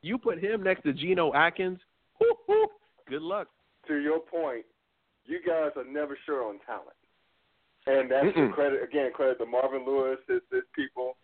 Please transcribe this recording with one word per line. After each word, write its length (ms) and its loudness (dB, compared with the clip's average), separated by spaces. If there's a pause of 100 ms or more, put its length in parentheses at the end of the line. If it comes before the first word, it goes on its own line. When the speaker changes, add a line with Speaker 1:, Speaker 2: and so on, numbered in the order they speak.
Speaker 1:
you 160 -4
put 260 -2
him 200 -2
next 200 2
to 100 0
Geno 400 2
Atkins, 460 2 (400)
whoop, 180 4 (100)
whoop, 240 4 (360)
good 140 -6
luck. 260 -6 (400)
Speaker 2:
To 120 -2
your 200 0
point, 460 -6 (600)
you 200 -6
guys 300 2
are 100 -8
never 400 -6
sure 220 -2
on 180 -8
talent. 300 -12 (920)
And 240 4
that's 140 4 (120)
Speaker 1:
Mm-mm. 120 4
Speaker 2:
the 40 -4
credit, 300 0
again, 300 -2
credit 260 0
to 60 -2
Marvin 400 -2
Lewis, 420 0
his, 140 0 (100)
his 120 -2 (120)
people 480 -6